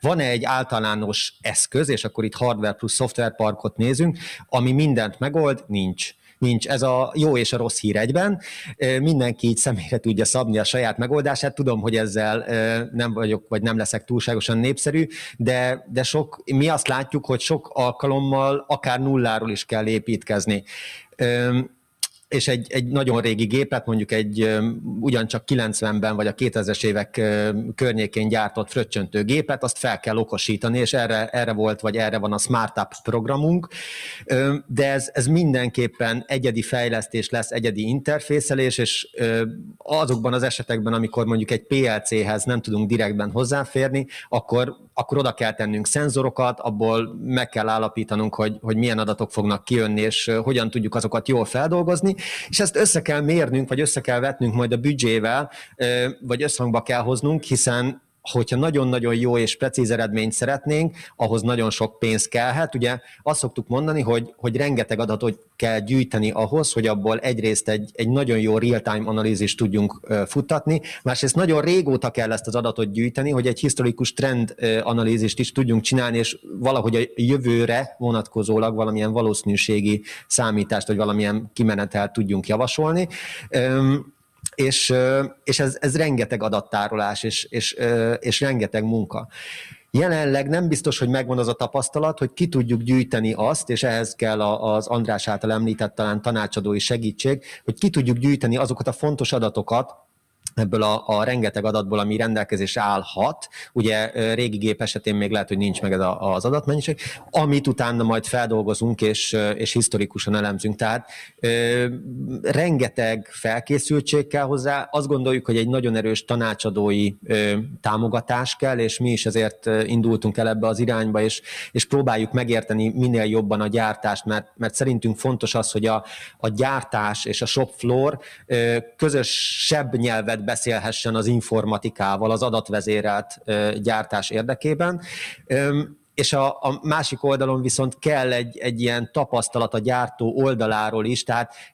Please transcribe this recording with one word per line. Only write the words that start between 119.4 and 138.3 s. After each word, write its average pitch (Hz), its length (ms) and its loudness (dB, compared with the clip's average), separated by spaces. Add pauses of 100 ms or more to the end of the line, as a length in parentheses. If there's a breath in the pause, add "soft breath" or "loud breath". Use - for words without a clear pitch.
ö, 110 160 4
indultunk 110 540 2
el 113 120 2
ebbe 110 180 0
az 110 120 0
irányba, 113 420 0
és, 107 220 0 (300 loud breath)
és - 120 0
próbáljuk 120 480 2
megérteni 113 560 0
minél 120 360 2
jobban 107 360 2
a 107 60 0
gyártást, 107 580 -2
mert, 107 320 -4
mert 113 180 -4
szerintünk 117 420 0
fontos 123 380 -2
az, 113 160 0
hogy 110 160 0
a, 110 180 0 (340 loud breath)
a 113 100 -2
gyártás 110 760 -2
és 110 180 -4
a 113 40 -2
shop - 300 0
floor, 131 420 0 (280 loud breath)
ö, 117 300 2 (200)
közösebb 139 1000 0
nyelvet 113 480 0
beszélhessen 113 680 -2
az 110 120 0
informatikával 107 1040 0
az 110 120 0
adatvezérelt, 107 1040 -2
ö, 104 260 0 (120)
gyártás 107 480 -2
érdekében. 151 720 -2 (460 loud breath)
Öm, 143 500 0 (180)
és 143 180 0
a, 139 160 4
a 139 340 -2
másik 151 400 -2
oldalon 135 400 2
viszont 127 360 0
kell 131 340 2